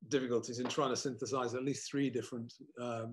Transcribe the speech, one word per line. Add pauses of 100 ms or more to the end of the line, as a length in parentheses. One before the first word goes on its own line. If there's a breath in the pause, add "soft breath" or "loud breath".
difficulties
in
trying
to
synthesize
at
least
three
different, (280)
uh,